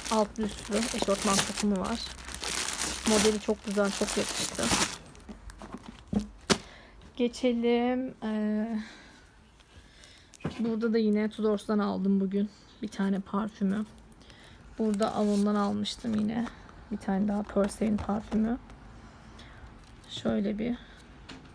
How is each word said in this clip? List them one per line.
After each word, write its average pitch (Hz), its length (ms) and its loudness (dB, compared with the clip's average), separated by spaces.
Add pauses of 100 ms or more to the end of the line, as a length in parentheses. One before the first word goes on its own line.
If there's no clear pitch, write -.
(120)
altlı 220 320 2
üstlü 208 340 -4
eşortman 208 580 2
takımı 196 440 2
var. 214 200 -2 (1120)
Modeli 214 320 6
çok - 240 -2
güzel, 202 260 2
çok - 260 0
yakıştı. - 460 0 (2500)
Geçelim. 240 1080 2
Ee, 214 560 0 (1800)
burada 226 340 0
da 226 40 4
yine 214 320 4
Tudors'tan 214 500 0
aldım 196 400 4
bugün 202 300 2 (320)
bir 220 60 -4
tane 196 320 0
parfümü. 202 640 -2 (920)
Burada 214 360 2
Avon'dan 208 400 4
almıştım 208 600 0
yine. 226 320 0 (440)
Bir 214 60 -4
tane 196 300 0
daha 208 160 0
Pursein 208 540 2
parfümü. 220 600 0 (1500)
Şöyle 214 500 0
bir 240 180 -2 (760)